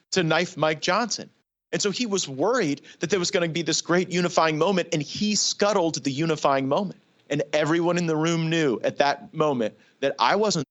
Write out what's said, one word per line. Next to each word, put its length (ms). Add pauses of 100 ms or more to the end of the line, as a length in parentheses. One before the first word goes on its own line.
(100)
to 140
knife 320
Mike 240
Johnson. 500 (400)
And 100
so 120
he 120
was 240
worried 520 (180)
that 100
there 120
was 100
gonna 160
be 160
this 180
great 300
unifying 480
moment, 340
and 80
he 360
scuttled 680
the 80
unifying 560
moment. 320 (320)
And 220
everyone 460
in 100
the 80
room 340
knew 320
at 160
that 340
moment 420 (260)
that 200
I 160
wasn't 340